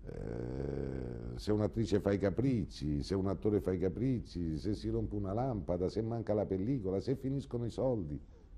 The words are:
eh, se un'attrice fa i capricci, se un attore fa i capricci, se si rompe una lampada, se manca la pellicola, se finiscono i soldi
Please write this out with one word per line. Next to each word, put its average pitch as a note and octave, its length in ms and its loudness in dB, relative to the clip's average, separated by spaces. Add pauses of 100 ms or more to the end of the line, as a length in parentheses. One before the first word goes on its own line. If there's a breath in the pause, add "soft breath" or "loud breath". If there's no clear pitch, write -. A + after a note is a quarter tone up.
eh, B1 1300 -4
se F#2+ 160 0
un'attrice G#2 480 4
fa G2 120 4
i G2+ 60 4
capricci, F2 840 0
se F2 120 0
un F#2+ 140 2
attore G2+ 320 4
fa F2+ 120 0
i F#2 60 0
capricci, F2 800 0
se G2+ 160 0
si G#2+ 140 -4
rompe A2 280 -2
una G2+ 160 -2
lampada, F#2+ 560 0
se G2 140 0
manca A2+ 320 0
la G2+ 120 4
pellicola, G2 540 0
se B2+ 160 0
finiscono C3 500 -2
i A2+ 40 -2
soldi G#2 500 0 (380 loud breath)